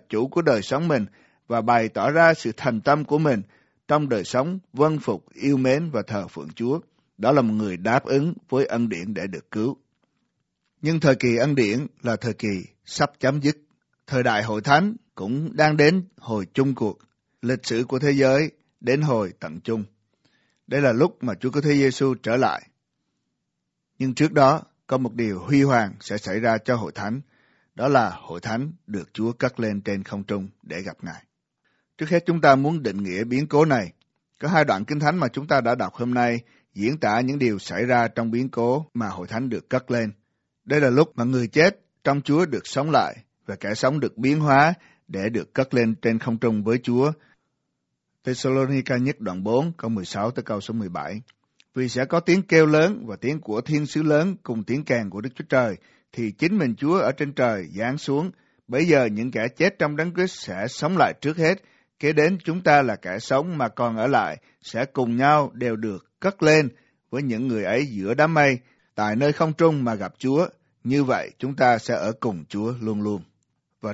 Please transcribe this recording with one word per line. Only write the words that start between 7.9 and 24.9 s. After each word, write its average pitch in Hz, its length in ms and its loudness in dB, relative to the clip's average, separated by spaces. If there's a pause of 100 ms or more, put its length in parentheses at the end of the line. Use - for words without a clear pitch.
ứng 143 300 0 (160)
với 135 160 0
ân 117 240 -2
điển 95 240 -6
để 90 140 -6
được 82 240 -14
cứu. 113 260 -4 (1040)
Nhưng 160 180 0
thời 139 160 6
kỳ 117 220 0
ân 139 180 0
điển 120 320 0 (140)
là 113 140 -2
thời 110 180 -4
kỳ 98 320 -6 (200)
sắp - 340 -2
chấm 139 220 0
dứt. 147 160 0 (500)
Thời 127 160 0
đại 110 200 0
hội 110 180 -4
thánh 160 340 4 (200)
cũng 131 400 -6
đang 151 220 4
đến 170 260 6 (140)
hồi 107 360 -4
chung 135 220 2
cuộc. 113 240 -4 (420)
Lịch 120 240 -4
sử 120 180 -2
của 127 160 -4
thế 143 120 2
giới 139 400 4 (280)
đến 127 220 2
hồi 117 380 0
tận 82 200 -12
chung. 110 240 -4 (840)
Đây 139 140 -2
là 131 100 4
lúc 135 320 0
mà 117 100 -4
Chúa 123 180 -6
Cứu 143 100 -2
Thế 147 120 2
Giêsu 135 400 2 (100)
trở 113 120 0
lại. 107 320 0 (1300)
Nhưng 131 140 -2
trước 151 180 2
đó, 147 300 6 (260)
có 131 100 0